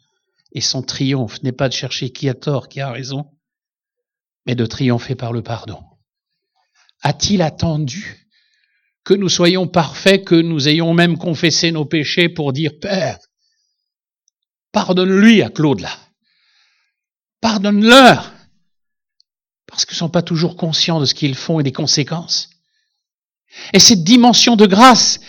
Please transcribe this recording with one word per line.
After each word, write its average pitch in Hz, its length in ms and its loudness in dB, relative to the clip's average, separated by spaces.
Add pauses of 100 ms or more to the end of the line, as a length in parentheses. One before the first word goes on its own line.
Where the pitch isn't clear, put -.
(540)
et - 80 -10
son 131 200 -6
triomphe 131 640 -6
n'est 127 80 -4
pas 131 180 -4
de 117 40 -8
chercher - 380 -8
qui - 160 -8
a 131 60 -2
tort, 135 360 -8
qui 139 120 -12
a 139 80 -8
raison, 135 400 -12 (1160)
mais 123 80 -2
de 117 100 -2
triompher 123 480 -4
par 117 180 -8
le 117 120 -6
pardon. 107 400 -12 (1160)
A-t-il 175 400 -2
attendu 156 840 -6 (800)
que 190 80 2
nous 196 160 0
soyons 180 380 0
parfaits, 190 580 0
que 175 100 2
nous 165 320 0
ayons 165 260 0
même 170 240 2
confessé 165 540 -2
nos 156 140 -4
péchés 170 420 -2
pour 165 240 -4
dire : « 147 300 -4
Père, 185 360 -6 (1600)
pardonne-lui 190 680 4
à 110 80 -4
Claude 139 300 -2
là. - 180 -12 (1400)
Pardonne-leur. » 214 960 4 (1300)
Parce - 180 -8
qu'ils - 100 -16
ne - 40 -10
sont 165 100 -4
pas 175 140 -2
toujours 170 340 -4
conscients 165 420 -4
de 139 60 -2
ce - 80 -2
qu'ils 135 220 -4
font 160 240 -4
et 147 40 -2
des 135 80 -2
conséquences. 165 800 -6 (1200)
Et 196 60 4
cette 185 240 4
dimension 240 540 4
de 214 80 8
grâce, 214 640 4